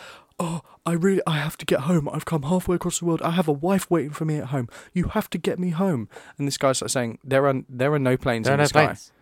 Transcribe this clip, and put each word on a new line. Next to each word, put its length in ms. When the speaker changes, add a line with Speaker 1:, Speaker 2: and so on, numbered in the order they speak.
Speaker 1:
"Oh, 220
I 80
really, 340
I 100
have 200
to 80
get 160
home. 300
I've 140
come 180
halfway 340
across 220
the 60
world. 160
I 100
have 160
a 60
wife 380
waiting 200
for 140
me 120
at 80
home. 240
You 160
have 220
to 60
get 220
me 100
home." 400
And 100
this 100
guy's, 240
like, 100
saying, 320
"There 240
are, 220
there 240
are 60
no 180
planes 280
Speaker 2:
There 100
Speaker 1:
in 40
Speaker 2:
are 40
no 20
Speaker 1:
the 40
sky." 160
Speaker 2:
planes. 260